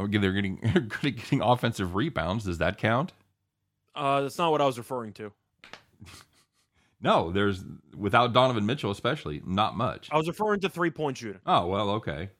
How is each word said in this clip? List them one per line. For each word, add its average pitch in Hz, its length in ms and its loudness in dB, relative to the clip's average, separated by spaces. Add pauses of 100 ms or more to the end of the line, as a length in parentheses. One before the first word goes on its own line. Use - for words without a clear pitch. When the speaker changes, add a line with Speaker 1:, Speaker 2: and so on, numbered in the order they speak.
Speaker 1:
again, 104 160 2
they're 98 120 4
getting, 98 240 -2
<laughs> - 160 0
good - 340 0
at 139 100 0
getting 123 240 0
offensive 113 540 0
rebounds. 107 500 -2
Does 90 140 -2
that 87 180 0
count? 123 360 0 (840)
Speaker 2:
Uh, 139 260 2
that's 139 160 -4
not 175 140 2
what 151 100 4
I 143 60 4
was 131 120 0
referring 117 360 -8
to. 104 180 -12 (720)
Speaker 1:
<laughs> - 60 -20 (880)
No, 117 320 2
there's, 98 320 2 (320)
without 120 380 4
Donovan 123 320 4
Mitchell 113 260 -2
especially, 101 540 -4
not 98 320 0
much. 92 340 -4
Speaker 2:
I 147 60 0
was 160 100 0
referring 208 340 -2
to 190 100 -2
three-point 156 480 -4
shooting. 101 260 -10
Speaker 1:
Oh, 135 220 2
well, 98 240 0
okay. 95 500 -4